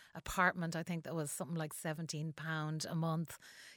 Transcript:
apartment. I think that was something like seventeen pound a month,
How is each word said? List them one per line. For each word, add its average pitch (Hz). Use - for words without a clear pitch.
apartment. 175
I 165
think 165
that 156
was 151
something 170
like 156
seventeen 156
pound 156
a 170
month, 165